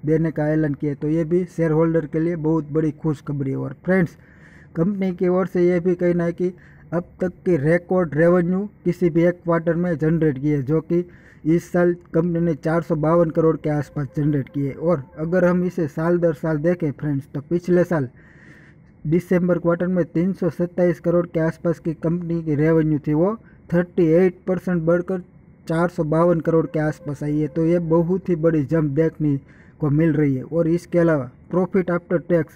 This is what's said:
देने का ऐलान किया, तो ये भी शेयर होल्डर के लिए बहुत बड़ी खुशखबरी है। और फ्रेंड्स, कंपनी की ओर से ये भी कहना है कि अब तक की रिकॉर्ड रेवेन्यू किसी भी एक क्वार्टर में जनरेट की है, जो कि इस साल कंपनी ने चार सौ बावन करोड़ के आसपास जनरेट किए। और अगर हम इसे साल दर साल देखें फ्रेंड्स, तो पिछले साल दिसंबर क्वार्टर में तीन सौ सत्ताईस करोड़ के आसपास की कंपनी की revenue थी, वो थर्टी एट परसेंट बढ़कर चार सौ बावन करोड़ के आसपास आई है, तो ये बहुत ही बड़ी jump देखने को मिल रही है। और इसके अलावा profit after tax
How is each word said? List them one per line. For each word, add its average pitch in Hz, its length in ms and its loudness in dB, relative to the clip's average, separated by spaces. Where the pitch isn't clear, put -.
देने 160 240 0
का 151 180 -2
ऐलान 156 260 0
किया, 147 200 -6
तो 147 140 -6
ये 160 160 0
भी 175 200 0
शेयर 165 260 -2
होल्डर 165 360 2
के 160 140 -4
लिए 170 160 -2
बहुत 151 360 -2
बड़ी 156 180 0
खुशखबरी 143 600 -6
है। 135 60 -6
और 135 280 -8
फ्रेंड्स, 185 320 0
कंपनी 190 360 -2
की 180 160 -2
ओर 180 180 0
से 175 220 0
ये 180 120 2
भी 180 140 0
कहना 175 300 0
है 170 80 -2
कि 180 200 -4
अब 175 120 -4
तक 185 80 -2
की 180 280 -2
रिकॉर्ड 170 580 0
रेवेन्यू 175 540 2
किसी 175 260 0
भी 165 120 2
एक 175 120 2
क्वार्टर 170 400 -2
में 175 240 -2
जनरेट 156 400 0
की 143 100 -2
है, 147 140 0
जो 151 180 0
कि 175 280 -2
इस 165 260 0
साल 175 220 2
कंपनी 170 260 0
ने 170 140 0
चार 160 280 -2
सौ 170 120 -2
बावन 160 360 2
करोड़ 160 260 2
के 151 140 -4
आसपास 147 460 -4
जनरेट 147 320 0
किए। 139 240 -6
और 160 320 -2
अगर 170 260 0
हम 180 200 2
इसे 175 240 -4
साल 170 300 0
दर 170 140 2
साल 160 260 -4
देखें 170 340 -2
फ्रेंड्स, 143 420 -4
तो 143 60 -6
पिछले 175 440 0
साल 147 240 -2
दिसंबर 175 520 2
क्वार्टर 170 280 0
में 180 180 0
तीन 175 280 -2
सौ 175 180 -2
सत्ताईस 175 500 -2
करोड़ 170 260 0
के - 140 -4
आसपास 160 380 -2
की 160 160 -6
कंपनी 170 480 -4
की 156 120 -2
revenue 156 440 2
थी, 151 160 -2
वो 190 240 0
थर्टी 175 320 2
एट 180 400 4
परसेंट 180 360 -2
बढ़कर 175 360 0
चार 165 200 0
सौ 170 160 -4
बावन 165 360 2
करोड़ 160 260 0
के - 120 -4
आसपास 147 440 -4
आई 147 160 -2
है, 151 100 -2
तो 160 180 -2
ये 175 120 2
बहुत 170 500 0
ही 175 80 0
बड़ी 156 280 2
jump 151 260 0
देखने 147 500 0
को 151 100 0
मिल 156 220 2
रही 143 220 2
है। 127 80 -6
और 165 260 -2
इसके 170 300 0
अलावा 156 320 2
profit 180 360 0
after 175 300 -2
tax 165 140 2